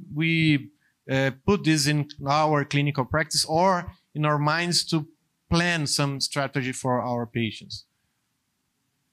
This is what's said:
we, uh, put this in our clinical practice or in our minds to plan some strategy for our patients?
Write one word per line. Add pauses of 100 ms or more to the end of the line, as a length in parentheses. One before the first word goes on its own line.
(140)
we, (400)
uh, (160)
put
this
in (180)
our
clinical
practice
or (240)
in
our
minds
to (440)
plan
some
strategy
for
our
patients? (1300)